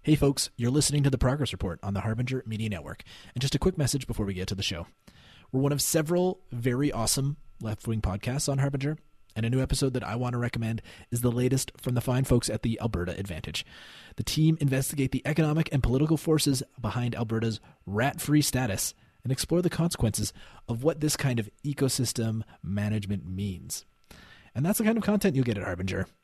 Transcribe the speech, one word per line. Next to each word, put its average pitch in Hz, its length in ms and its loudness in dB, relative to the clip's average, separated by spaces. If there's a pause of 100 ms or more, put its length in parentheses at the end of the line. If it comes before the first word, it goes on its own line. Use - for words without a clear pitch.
Hey 151 120 6
folks, 139 400 2
you're 120 160 0
listening 143 320 2
to 139 80 4
The 127 80 0
Progress 135 320 0
Report 87 320 -6
on 101 100 -2
the 98 60 0
Harbinger 123 480 -2
Media 110 220 -4
Network. 80 340 -8 (320)
And 120 60 -2
just 139 120 0
a 143 60 0
quick 185 180 2
message 135 300 0
before 110 180 -4
we 98 80 -4
get 92 140 -4
to 101 80 -4
the 101 80 -6
show. 85 240 -6 (640)
We're 131 100 0
one 143 100 2
of 143 80 -2
several 175 600 0 (100)
very 127 400 0
awesome 135 460 0 (240)
left-wing 110 400 -4
podcasts 120 500 -2
on 139 60 0
Harbinger, 139 400 0 (380)
and 113 100 -2
a 117 60 0
new 131 100 2
episode 131 320 0
that 123 100 -2
I 110 120 -4
want 123 180 -2
to 120 60 -2
recommend 113 420 -2 (300)
is 120 100 0
the 123 100 4
latest 127 460 2
from 127 160 -2
the 120 80 2
fine 131 220 2
folks - 260 4
at 107 140 -4
the 113 180 0
Alberta 90 340 -2
Advantage. 85 480 -6 (520)
The 110 80 -6
team 160 360 4
investigate 135 520 0
the 135 120 -2
economic 156 480 2
and 135 120 2
political 147 340 4
forces 147 460 2 (180)
behind 120 320 -2
Alberta's 113 460 -2 (260)
rat-free 117 560 2
status 127 540 0 (280)
and 123 80 -2
explore 165 300 2
the 180 80 2
consequences 113 640 0 (340)
of 117 160 -4
what 160 180 2
this 151 140 0
kind 127 240 0
of 104 80 -4 (160)
ecosystem 120 800 0 (220)
management 101 640 -2
means. 95 580 -6 (680)
And 139 100 0
that's 202 140 2
the 226 40 2
kind 226 140 4
of 208 60 -2
content 202 320 4
you'll 131 100 4
get 107 140 0
at 87 40 -4
Harbinger. 92 440 -2 (160)